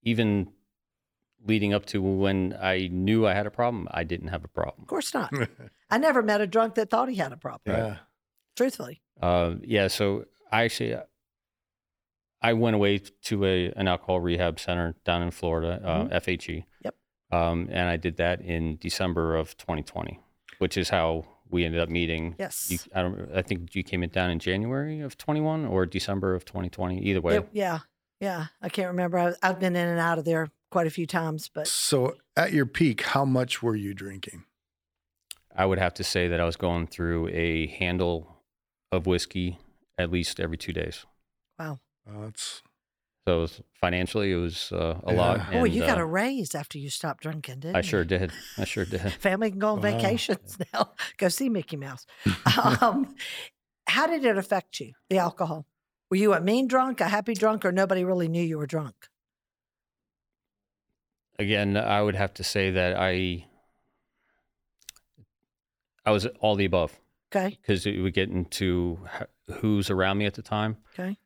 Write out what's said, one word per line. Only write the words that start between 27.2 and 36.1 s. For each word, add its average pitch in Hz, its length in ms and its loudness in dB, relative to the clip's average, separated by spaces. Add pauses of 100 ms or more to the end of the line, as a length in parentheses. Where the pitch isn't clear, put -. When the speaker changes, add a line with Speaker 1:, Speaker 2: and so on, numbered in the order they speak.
Speaker 1:
way. 85 160 2
Speaker 2:
It, - 160 -2
yeah. 185 260 -2 (420)
Yeah. 180 260 -4 (140)
I 185 80 -8
can't 180 200 -4
remember. 180 300 0
I, 175 140 2 (100)
I've 185 160 2
been 185 180 2
in 175 120 2
and 170 100 0
out 165 200 2
of 147 60 -4
there 160 260 0 (200)
quite 175 160 2
a 156 40 0
few 165 160 -4
times, 160 460 -2
but 151 140 -6
Speaker 3:
So - 500 2 (200)
at 135 160 2
your 143 140 4
peak, 131 360 2
how 139 220 2
much 127 380 2
were 113 140 2
you 101 180 -6
drinking? 98 500 -14 (1120)
Speaker 1:
I 92 100 4
would 95 120 4
have 90 160 2
to 95 100 -6
say 87 240 2